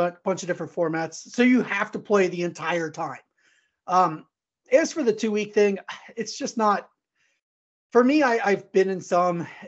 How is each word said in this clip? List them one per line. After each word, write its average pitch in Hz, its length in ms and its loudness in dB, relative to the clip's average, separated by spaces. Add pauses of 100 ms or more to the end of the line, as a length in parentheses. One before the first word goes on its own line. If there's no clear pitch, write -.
(120)
bu-, - 100 -20
bunch 190 220 -4
of - 20 -14
different 175 260 -6
formats. 160 420 -4
So - 280 -4
you 247 200 6
have 202 300 -4
to 220 60 -10
play 196 300 2
the 175 140 -6
entire 170 480 -4
time. 156 280 -10 (680)
Um, 180 380 0 (440)
as 311 220 4
for 320 100 -4
the 226 100 2
two-week 214 400 -4
thing, 202 280 2 (360)
it's 220 220 -10
just - 180 -8
not, 208 320 0 (1040)
for 240 140 6
me, 294 180 4
I, 233 220 2
I've 202 280 -2
been 190 160 2
in 185 120 -4
some, 175 460 0 (220)